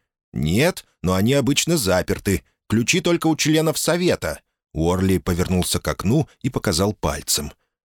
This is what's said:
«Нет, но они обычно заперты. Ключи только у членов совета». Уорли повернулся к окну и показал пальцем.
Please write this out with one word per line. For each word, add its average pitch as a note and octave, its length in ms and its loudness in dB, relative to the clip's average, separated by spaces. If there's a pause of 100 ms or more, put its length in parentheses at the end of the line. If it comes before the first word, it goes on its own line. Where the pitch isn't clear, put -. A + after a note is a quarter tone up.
(320)
«Нет, F#2 540 0 (160)
но F#2 120 0
они G#2+ 200 2
обычно C#3+ 420 0
заперты. F#2 680 0 (260)
Ключи A#2 320 0
только E3+ 260 0
у D#3+ 100 2
членов D#3 420 0
совета». D#3 600 -2 (320)
Уорли F#2 460 2
повернулся F2+ 600 0
к - 100 -4
окну A2 400 0 (120)
и - 80 -6
показал G2+ 460 -2
пальцем. D2 580 -4 (380)